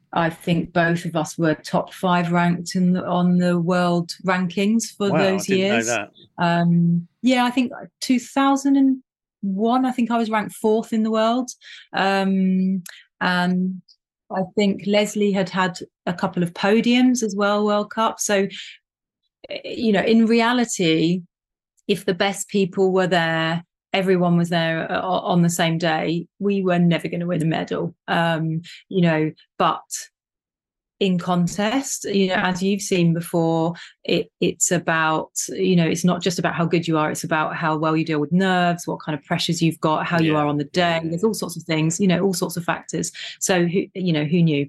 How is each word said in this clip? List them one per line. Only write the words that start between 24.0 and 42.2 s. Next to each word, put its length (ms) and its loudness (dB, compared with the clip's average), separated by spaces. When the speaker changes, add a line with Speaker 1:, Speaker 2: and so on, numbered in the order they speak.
Speaker 1:
was 120 2
there, 420 -2
uh, 100 -4
o-, 200 -2
on 220 2
the 80 4
same 280 0
day, 480 -2
we 220 0
were 180 0
never 260 2
gonna 200 -6
win 160 -2
a 40 0
medal. 480 -4
Um, 540 0
you 120 0
know, 300 2
but 240 0
in 200 2
contest, 840 -2
you 240 2
know, 80 -2
as 260 -2
you've 180 0
seen 320 2
before, 640 0
it, 240 -2
it's 300 -2
about, 600 0
you 260 2
know, 100 4
it's 200 -2
not 160 0
just 160 -2
about 160 -2
how 100 -2
good 240 -2
you 80 0
are, 140 0
it's 120 -8
about 320 -2
how 220 -2
well 200 0
you 80 0
deal 140 -2
with 140 -4
nerves, 540 0
what 140 -8
kind 160 -6
of 100 -8
pressures 340 -2
you've 200 0
got, 260 0
how 120 0
you 140 2
Speaker 2:
Yeah. 60 2
Speaker 1:
are 80 2
on 100 0
the 80 -2
day. 380 0
Speaker 2:
Yeah. 80 -4
Speaker 1:
There's 120 -6
all 120 2
sorts 200 -8
of 100 -14
things, 360 0
you 80 2
know, 160 2